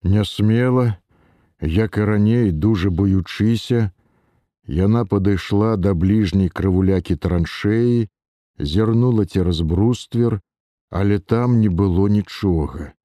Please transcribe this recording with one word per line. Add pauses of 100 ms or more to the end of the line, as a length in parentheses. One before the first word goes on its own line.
Нясмела, (640)
як
і
раней,
дужа
боючыся, (760)
яна
падышла
да
бліжняй
крывулякі
траншэі, (520)
зірнула
цераз
бруствер, (500)
але
там
не
было
нічога. (120)